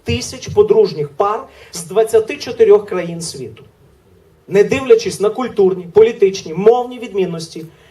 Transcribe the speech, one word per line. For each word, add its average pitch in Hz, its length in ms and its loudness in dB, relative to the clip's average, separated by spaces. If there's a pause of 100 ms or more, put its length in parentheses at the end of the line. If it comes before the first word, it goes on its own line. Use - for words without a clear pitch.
тисяч 247 440 -8
подружніх 202 600 2
пар 214 360 -2 (280)
з 175 100 -12
двадцяти 220 540 0
чотирьох 208 500 2
країн 170 340 -8
світу. - 440 -14 (840)
Не 196 160 4
дивлячись 233 560 0
на 208 100 0
культурні, 190 600 -2
політичні, 202 640 2
мовні 240 440 2
відмінності, 170 680 -6 (240)